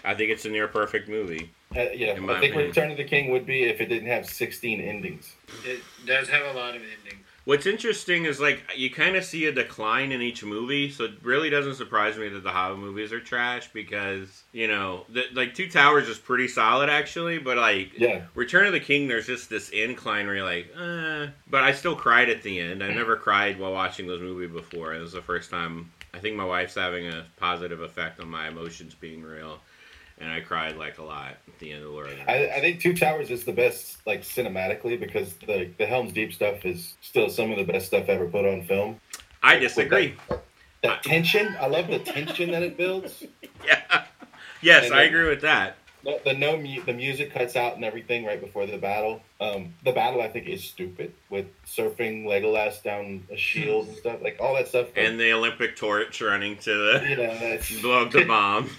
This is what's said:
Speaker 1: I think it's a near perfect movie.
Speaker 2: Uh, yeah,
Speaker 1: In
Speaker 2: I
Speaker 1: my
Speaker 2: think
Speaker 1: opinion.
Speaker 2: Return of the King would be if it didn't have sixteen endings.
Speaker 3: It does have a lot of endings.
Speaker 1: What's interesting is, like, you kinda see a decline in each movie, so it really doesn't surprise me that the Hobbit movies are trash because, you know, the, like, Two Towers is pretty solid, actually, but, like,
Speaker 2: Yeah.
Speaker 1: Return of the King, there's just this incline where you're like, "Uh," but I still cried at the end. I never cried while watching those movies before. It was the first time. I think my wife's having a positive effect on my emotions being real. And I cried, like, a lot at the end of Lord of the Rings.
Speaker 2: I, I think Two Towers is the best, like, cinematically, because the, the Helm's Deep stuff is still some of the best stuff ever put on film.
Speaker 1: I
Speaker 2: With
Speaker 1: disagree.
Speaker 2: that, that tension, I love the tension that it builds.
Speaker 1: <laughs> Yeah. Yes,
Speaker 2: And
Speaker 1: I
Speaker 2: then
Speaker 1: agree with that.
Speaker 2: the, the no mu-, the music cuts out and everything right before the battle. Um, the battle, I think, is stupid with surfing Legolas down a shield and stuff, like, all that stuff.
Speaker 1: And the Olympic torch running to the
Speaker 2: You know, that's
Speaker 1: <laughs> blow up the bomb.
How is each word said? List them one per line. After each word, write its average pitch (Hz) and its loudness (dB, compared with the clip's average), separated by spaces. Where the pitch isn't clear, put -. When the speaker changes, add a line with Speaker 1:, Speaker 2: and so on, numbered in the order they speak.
Speaker 1:
I 101 0
think 107 0
it's 110 -4
a 110 -6
near 107 0
perfect 107 -2
movie. 85 -6
Speaker 2:
Uh, 123 0
yeah, 113 -2
Speaker 1:
In 95 -6
Speaker 2:
I 95 -4
Speaker 1:
my 117 0
Speaker 2:
think 143 2
Speaker 1:
opinion. 147 2
Speaker 2:
Return 151 2
of 143 -10
the 143 -4
King 139 0
would 123 0
be 131 0
if 117 0
it 104 -4
didn't 110 -4
have 117 -2
sixteen 110 -6
endings. 95 -10
Speaker 3:
It 127 -10
does 131 0
have 143 0
a - -6
lot 120 -4
of 117 -14
endings. 104 -18
Speaker 1:
What's 143 4
interesting 196 0
is, 139 -2
like, 147 2
you 131 -2
kinda 175 0
see 160 -4
a 147 0
decline 123 -2
in 127 -4
each 117 -6
movie, 127 -2
so 120 -4
it 104 -6
really 143 2
doesn't 139 0
surprise 107 0
me 107 -6
that 98 -10
the 95 -2
Hobbit 92 0
movies 101 -8
are 117 -6
trash 120 -4
because, 98 -6
you 113 -2
know, 95 -2
the, 123 -2
like, 123 -2
Two 180 -4
Towers 143 8
is 107 -8
pretty 123 0
solid, 123 4
actually, 165 0
but, 127 -2
like, 104 2
Speaker 2:
Yeah. 107 2
Speaker 1:
Return 175 4
of 190 2
the 151 2
King, 143 2
there's 117 -2
just 123 -6
this 107 -6
incline 107 -2
where 101 -2
you're 98 -2
like, 87 -4
"Uh," 160 -6
but 135 2
I 139 4
still 151 -2
cried 120 6
at - 0
the 95 -4
end. 92 -4
I 98 -2
never 113 0
cried 101 2
while 95 -4
watching 92 -4
those 87 -6
movies 90 -8
before. 82 -8
It 82 -8
was 85 -12
the 90 -10
first 87 -6
time. 85 -8
I 87 -14
think 107 -4
my 98 -4
wife's 90 -2
having 90 -4
a 82 -10
positive 87 -4
effect 82 -8
on 85 -14
my 80 -8
emotions 82 -14
being 80 -16
real. 78 -16
And 80 -8
I 82 -4
cried, 80 -4
like, 76 -12
a 80 -14
lot 71 -12
at - -20
the 78 -14
end 73 -14
of 76 -12
Lord 73 -10
of 71 -12
the 71 -14
Rings. - -12
Speaker 2:
I, 139 0
I 143 -2
think 170 0
Two 175 4
Towers 151 2
is 120 -6
the 120 -4
best, - 0
like, 98 -4
cinematically, 104 -2
because 95 -6
the, 92 -2
the 107 0
Helm's 120 0
Deep 107 -4
stuff 101 -2
is 87 -6
still 107 2
some 110 0
of 104 -2
the 90 -2
best 95 0
stuff 98 2
ever 92 2
put 98 0
on 95 2
film. 101 0
Speaker 1:
I 151 10
Speaker 2:
With - 0
Speaker 1:
disagree. 123 2
Speaker 2:
that, - -4
that 110 2
tension, 170 4
I 135 2
love 170 2
the 143 0
tension 165 -4
that 175 0
it 175 -6
builds. 185 -4
Speaker 1:
<laughs> - -20
Yeah. - 4
Yes, 160 12
Speaker 2:
And - 0
Speaker 1:
I 143 12
Speaker 2:
then 165 6
Speaker 1:
agree 165 4
with 139 0
that. 123 2
Speaker 2:
the, 143 -2
the 139 2
no 143 2
mu-, 135 -6
the 127 -2
music 127 -4
cuts 123 -2
out 120 0
and 117 -10
everything 117 -4
right 104 -2
before 98 -6
the 101 -6
battle. 107 -2
Um, 98 -4
the 131 2
battle, 123 2
I 110 -2
think, 110 -8
is - -8
stupid - -10
with 98 -4
surfing 110 -4
Legolas 107 2
down 101 -6
a - -12
shield 107 0
and 107 -14
stuff, 113 -6
like, 107 -4
all 135 2
that 127 2
stuff. 123 2
Speaker 1:
And 113 2
the 117 6
Olympic 113 0
torch 107 0
running 101 0
to 110 -2
the 107 4
Speaker 2:
You 208 0
know, 113 -2
that's 110 -4
Speaker 1:
<laughs> 107 -8
blow 123 6
up - -4
the 135 8
bomb. 107 4